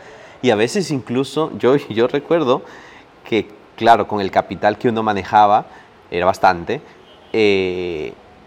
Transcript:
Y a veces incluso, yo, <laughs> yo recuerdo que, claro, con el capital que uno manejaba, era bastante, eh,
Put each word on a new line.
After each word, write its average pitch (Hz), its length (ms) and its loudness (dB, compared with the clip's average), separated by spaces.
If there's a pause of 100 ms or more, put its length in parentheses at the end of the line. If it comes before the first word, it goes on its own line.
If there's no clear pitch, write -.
(420)
Y 123 80 2
a 110 40 6
veces 120 360 0
incluso, 135 680 -4
yo, 123 180 2
<laughs> - 120 -4
yo 113 200 0
recuerdo 143 520 0 (640)
que, 107 240 -2 (260)
claro, 113 320 4
con 104 140 -4
el 98 100 -4
capital 104 460 -2
que 123 140 0
uno 113 120 -2
manejaba, 107 640 2 (460)
era 87 160 -2
bastante, 95 560 0 (500)
eh, 92 800 -2 (340)